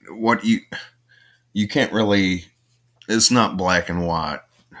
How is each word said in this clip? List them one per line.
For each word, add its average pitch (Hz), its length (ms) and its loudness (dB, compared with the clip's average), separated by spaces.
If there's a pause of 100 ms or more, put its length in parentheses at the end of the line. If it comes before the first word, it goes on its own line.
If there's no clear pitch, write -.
what 113 340 -2
you, 110 180 2 (920)
you 104 140 -2
can't 127 260 -2
really, 98 520 0 (640)
it's 110 220 2
not 117 260 2
black 92 320 2
and 85 200 -2
white 80 340 -4 (400)